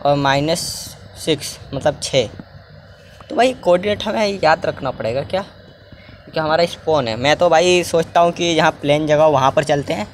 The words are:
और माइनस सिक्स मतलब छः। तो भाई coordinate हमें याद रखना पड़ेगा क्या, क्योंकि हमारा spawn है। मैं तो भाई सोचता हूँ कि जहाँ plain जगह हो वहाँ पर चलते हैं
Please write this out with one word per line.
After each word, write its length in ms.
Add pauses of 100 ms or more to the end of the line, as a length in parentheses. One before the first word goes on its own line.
और 140
माइनस 440 (560)
सिक्स 420 (160)
मतलब 280
छः। 260 (1000)
तो 80
भाई 180
coordinate 500
हमें 380
याद 240
रखना 240
पड़ेगा 320
क्या, 200
क्योंकि 1000
हमारा 260
spawn 420
है। 80
मैं 200
तो 120
भाई 360
सोचता 360
हूँ 120
कि 220
जहाँ 180
plain 340
जगह 160
हो 100
वहाँ 200
पर 120
चलते 300
हैं 200